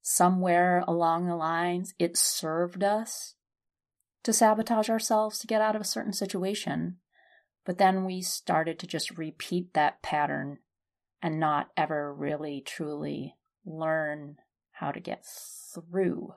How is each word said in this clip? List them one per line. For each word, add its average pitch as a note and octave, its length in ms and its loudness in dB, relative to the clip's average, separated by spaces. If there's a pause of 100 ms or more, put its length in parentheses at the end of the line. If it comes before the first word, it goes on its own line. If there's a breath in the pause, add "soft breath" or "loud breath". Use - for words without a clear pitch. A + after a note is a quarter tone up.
Somewhere F3+ 840 4
along E3+ 400 2
the E3+ 100 0
lines, E3+ 640 -2
it E3+ 200 0
served F3 680 0
us G#3+ 520 -2 (840)
to A3 120 2
sabotage A3 560 4
ourselves A3 480 0
to - 80 -10
get G#3+ 160 2
out G#3+ 140 2
of G#3+ 40 -2
a G3+ 60 -6
certain G#3+ 260 -4
situation. F#3 840 -4 (680 soft breath)
But F3+ 140 -4
then F#3+ 260 6
we F#3 160 -4
started E3 600 -2
to E3+ 60 -10
just - 300 -6
repeat F3 560 -6
that - 300 2
pattern C#3+ 560 -2 (640)
and D#3 180 -2
not D3+ 340 0
ever D3+ 380 -2
really D3 480 -4
truly D3 760 -8 (260)
learn D#3 720 -2 (360)
how - 180 -6
to - 100 -8
get - 240 -10
through - 1120 -4